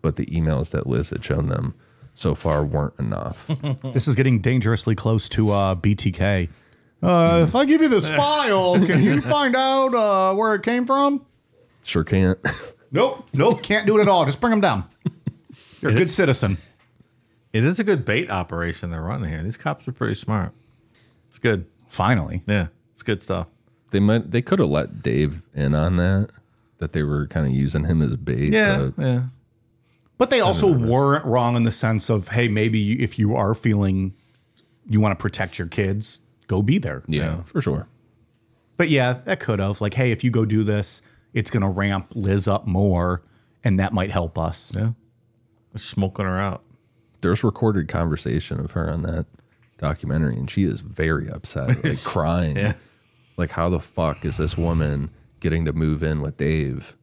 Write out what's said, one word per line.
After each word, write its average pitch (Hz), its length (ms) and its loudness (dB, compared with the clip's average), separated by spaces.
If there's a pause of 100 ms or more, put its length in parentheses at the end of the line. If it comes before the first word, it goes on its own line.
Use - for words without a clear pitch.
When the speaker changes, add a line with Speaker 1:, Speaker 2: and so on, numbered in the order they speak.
Speaker 1:
But 78 160 -2
the - 100 -4
emails 78 440 -2
that - 140 -4
Liz 64 260 -2
had - 120 -8
shown 73 240 -2
them - 260 -4 (400)
so 71 220 -2
far 76 280 0
weren't 73 360 -4
enough. 50 500 -8 (220)
<laughs> 131 220 -8
Speaker 2:
This 123 140 0
is 131 80 2
getting 131 240 4
dangerously 113 560 0
close 110 340 -2
to, 107 220 0
uh, 98 240 2
B 101 200 2
T 98 160 -2
K. 95 380 0 (520)
Uh, 170 460 4
if 165 80 -2
I 277 100 4
give 302 160 4
you 311 80 4
this 190 220 2
Speaker 1:
<laughs> 156 40 -2
Speaker 2:
file, 247 580 2 (120)
can 170 180 4
you 196 180 4
find 277 340 0
out, 262 400 2
uh, 196 400 4
where 220 200 2
it 202 80 -2
came 240 220 0
from? 277 400 2 (580)
Speaker 1:
Sure 80 200 0
can't. 92 400 2
<laughs> - 60 0 (420)
Speaker 2:
Nope, 226 420 0
nope, 165 280 2
can't 208 240 0
do 214 120 4
it 208 60 6
at 202 40 6
all. 180 180 6
Just 135 140 -2
bring 233 140 2
'em 208 80 4
down. 117 240 2 (960)
You're 135 100 0
a - 20 4
Speaker 3:
It 113 40 4
Speaker 2:
good 175 100 4
Speaker 3:
is 160 80 -4
Speaker 2:
citizen. 131 420 2 (920)
Speaker 3:
It 113 140 2
is 180 120 2
a 226 60 0
good 185 220 2
bait 117 240 -2
operation 85 600 -4
they're 82 120 -6
running 95 280 -6
here. 80 140 -6
These 107 140 -8
cops - 300 -8
are 127 40 -8
pretty 110 220 -4
smart. 101 400 -4 (720)
It's - 100 -20
good. 104 280 -2 (220)
Speaker 2:
Finally. 95 600 0
Speaker 3:
Yeah, 98 200 0 (260)
it's - 100 -20
good 104 180 -4
stuff. 87 260 -6 (440)
Speaker 1:
They 101 80 0
might, 101 320 2
they 117 100 0
could 190 180 0
have 87 100 2
let 71 320 -2
Dave 73 400 0 (120)
in 71 220 0
on 85 220 2
that, 95 320 2 (480)
that 78 160 -6
they 78 100 0
were 73 240 -2
kinda 73 220 -2
using 69 340 0
him 82 180 2
as 62 140 0
bait, 71 380 -2
Speaker 3:
Yeah, 214 420 2
Speaker 1:
but 156 80 -4
Speaker 3:
yeah. 127 200 0 (920)
Speaker 2:
But 247 120 2
they 262 100 2
also 185 300 2
Speaker 1:
I - 20 4
don't 120 140 2
know. 113 80 2
Speaker 2:
weren't 139 320 4
wrong 120 320 2
in 117 60 2
the 117 100 2
sense 110 360 0
of, 104 200 0
"Hey, 120 180 2
maybe 110 320 2
you, 104 200 0
if - 200 -4
you 107 160 2
are 107 180 0
feeling 95 600 0 (720)
you 107 140 2
wanna 104 140 4
protect - 440 -6
your 87 80 -6
kids, 101 540 -4 (260)
go 98 140 0
be 123 160 2
there." 69 300 -6
Speaker 1:
Yeah, 76 160 -2 (140)
Speaker 3:
Yeah. 87 60 -10
Speaker 1:
for - 160 -4
sure. 76 280 -4 (920)
Speaker 2:
But 170 120 0
yeah, 127 240 4 (120)
that 113 160 -2
could 104 180 0
have. 98 220 -2
Like, 104 140 -2
"Hey, 127 160 2
if 110 120 -2
you 123 80 2
go 110 140 2
do 107 180 2
this, 104 380 -2 (320)
it's 110 180 -2
gonna 98 180 0
ramp 98 460 -2
Liz 98 320 0
up 101 180 0
more, 90 560 2 (400)
and 98 160 2
that 95 160 0
might 98 160 0
help 85 300 -4
us." 82 340 -6
Speaker 3:
Yeah. 107 180 -2 (840)
Smoking - 500 -4
her 92 140 -2
out. 98 240 -4 (600)
Speaker 1:
There's 95 180 2
recorded 101 440 0
conversation 78 720 -2
of 73 120 -6
her 80 180 -4
on 80 140 -4
that 82 220 -4 (520)
documentary, 76 600 -2
and 65 120 -6
she 98 140 0
is 76 180 -2
very 80 480 -4
upset, - 540 -4
Speaker 3:
<laughs> - 0 -
Speaker 1:
like, - 200 -2
crying. 82 540 0
Speaker 3:
Yeah. 101 160 -2 (640)
Speaker 1:
Like, 87 140 -2
how 85 180 -2
the 87 100 0
fuck 80 440 -4
is 78 140 -4
this 78 200 -2
woman 78 520 0 (300)
getting 82 260 -2
to 76 80 -2
move 78 300 0
in 76 180 -2
with 73 160 -6
Dave 71 640 -4